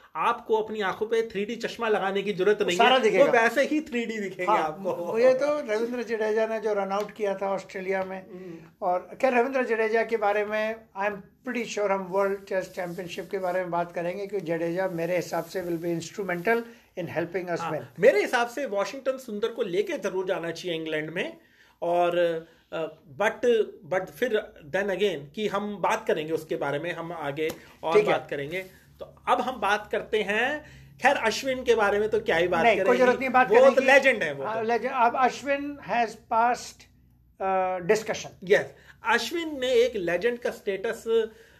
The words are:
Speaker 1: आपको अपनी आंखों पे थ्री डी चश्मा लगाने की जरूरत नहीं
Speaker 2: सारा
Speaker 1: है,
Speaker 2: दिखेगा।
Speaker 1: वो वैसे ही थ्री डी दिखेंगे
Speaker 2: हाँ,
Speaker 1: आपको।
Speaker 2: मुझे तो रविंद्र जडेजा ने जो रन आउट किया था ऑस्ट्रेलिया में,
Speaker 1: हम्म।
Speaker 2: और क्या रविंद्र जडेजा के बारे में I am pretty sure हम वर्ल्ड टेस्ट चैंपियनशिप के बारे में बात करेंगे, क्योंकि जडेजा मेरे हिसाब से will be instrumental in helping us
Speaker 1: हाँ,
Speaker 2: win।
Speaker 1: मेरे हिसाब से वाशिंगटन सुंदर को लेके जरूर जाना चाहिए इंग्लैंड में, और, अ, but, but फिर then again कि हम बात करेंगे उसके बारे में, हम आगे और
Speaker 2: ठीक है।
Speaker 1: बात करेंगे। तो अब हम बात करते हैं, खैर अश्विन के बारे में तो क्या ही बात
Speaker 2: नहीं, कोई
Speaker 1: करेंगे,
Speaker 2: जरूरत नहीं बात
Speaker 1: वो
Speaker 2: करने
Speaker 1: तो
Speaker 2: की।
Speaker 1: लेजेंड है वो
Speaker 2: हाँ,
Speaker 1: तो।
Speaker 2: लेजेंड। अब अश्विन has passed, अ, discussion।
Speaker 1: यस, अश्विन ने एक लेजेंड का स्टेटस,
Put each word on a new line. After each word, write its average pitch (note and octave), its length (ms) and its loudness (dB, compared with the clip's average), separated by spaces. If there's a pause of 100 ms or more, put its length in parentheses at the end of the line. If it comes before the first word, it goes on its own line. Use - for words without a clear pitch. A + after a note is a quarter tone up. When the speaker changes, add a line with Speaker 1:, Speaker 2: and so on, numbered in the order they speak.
(180)
Speaker 1:
आपको G#3+ 380 0
अपनी G#3+ 260 -2
आंखों G3 260 -2
पे A3+ 240 0
थ्री G3 140 -4
डी A3+ 120 -6
चश्मा A3 320 -4
लगाने G3 340 0
की G3+ 100 -2
जरूरत G3+ 300 2
नहीं F3+ 140 0
Speaker 2:
सारा A#3 140 8
Speaker 1:
है, C4 100 6
Speaker 2:
दिखेगा। A3 240 6
Speaker 1:
वो B3+ 80 4
वैसे A#3 300 4
ही D4+ 180 0
थ्री A#3 260 -4
डी A3 120 -6
दिखेंगे F#3 340 -2
Speaker 2:
हाँ, G3+ 100 4
Speaker 1:
आपको। F3 500 -4
Speaker 2:
मुझे B3 220 6
तो D4 260 0
रविंद्र A#3 420 -2
जडेजा A3 440 0
ने A3 140 -4
जो G#3+ 120 0
रन G3 160 0
आउट G3+ 240 -2
किया G3 220 -2
था G3 160 -4
ऑस्ट्रेलिया F#3+ 540 -4
में, F#3 260 -12
Speaker 1:
हम्म। F3+ 560 -12
Speaker 2:
और F3+ 120 2 (220)
क्या C4 100 2
रविंद्र B3+ 340 2
जडेजा A3 380 2
के A3+ 140 -2
बारे G#3 280 0
में G#3+ 320 -4 (260)
I - 20 0
am G3+ 120 -2 (320)
pretty A#3 260 -4
sure G3+ 160 0
हम G3 120 0
वर्ल्ड G3 440 -2
टेस्ट F#3 240 -4
चैंपियनशिप F3 600 -10
के G3+ 80 -4
बारे F#3 220 -2
में F3+ 100 -6
बात E3+ 220 -2
करेंगे, F#3 340 -6
क्योंकि G3 200 -6
जडेजा E3+ 420 -2
मेरे E3+ 280 -2
हिसाब E3 280 -2
से F#3 180 -8
will E3+ 160 -4
be E3+ 220 -4
instrumental F#3+ 640 -2 (360)
in D3+ 200 -8
helping F3 320 -4
us E3 100 -2
Speaker 1:
हाँ, D#3+ 120 -6
Speaker 2:
win। C#3 120 -6 (160)
Speaker 1:
मेरे D4+ 200 6
हिसाब B3 280 0
से C#4 180 -8
वाशिंगटन B3+ 520 -4
सुंदर G#3+ 300 -6
को A3+ 140 -6
लेके G#3 360 -2
जरूर F#3 280 -4
जाना E3+ 240 -4
चाहिए E3 280 -6
इंग्लैंड D#3 320 -4
में, G#3+ 260 -6 (460)
और, F3 360 2 (540)
अ, E3 260 -8 (180)
but, G#3+ 200 0 (560)
but F#3 180 -2
फिर A3 420 -2 (180)
then F#3 140 0
again F3+ 500 -2
कि G#3+ 140 -2
हम G#3 280 -4
बात G3 300 -2
करेंगे D#3+ 260 0
उसके D#3+ 240 -2
बारे C#3+ 220 -2
में, E3+ 140 -6
हम E3 200 -10
आगे D#3 380 -4 (320)
और D#3+ 140 2
Speaker 2:
ठीक G#3+ 100 6
है। F3 60 2
Speaker 1:
बात D#3 180 -2
करेंगे। D#3 320 -6 (380)
तो - 280 -18
अब E4 120 2
हम B3 200 -6
बात G#3 320 0
करते G#3+ 300 -2
हैं, A#3+ 420 -2 (340)
खैर C#4+ 180 4
अश्विन B3+ 480 -2
के A#3 100 4
बारे G#3 240 2
में G#3+ 100 0
तो G#3+ 120 0
क्या A3 160 0
ही F3 120 2
बात E3 160 2
Speaker 2:
नहीं, G#3 120 6
कोई F#3 80 2
Speaker 1:
करेंगे, F#3+ 140 4
Speaker 2:
जरूरत B3 220 6
नहीं C4 100 -2
बात B3+ 200 4
Speaker 1:
वो A#3 100 8
Speaker 2:
करने C4 140 10
Speaker 1:
तो C4 60 4
Speaker 2:
की। C4+ 60 4
Speaker 1:
लेजेंड C4 360 6
है D3+ 120 -2
वो C#3 100 -6
Speaker 2:
हाँ, G#3+ 100 -4
Speaker 1:
तो। A3+ 80 -2
Speaker 2:
लेजेंड। A#3 320 -2
अब A#3+ 220 4
अश्विन C#4 640 0 (120)
has A3+ 200 0
passed, - 720 -2 (580)
अ, F#3 380 0
discussion। F#3 500 0 (160)
Speaker 1:
यस, F3 300 4 (300)
अश्विन C4 560 -2
ने B3+ 120 0
एक A#3+ 240 4
लेजेंड F#3 420 -2
का A#3+ 120 -4
स्टेटस, G3+ 540 -6 (560)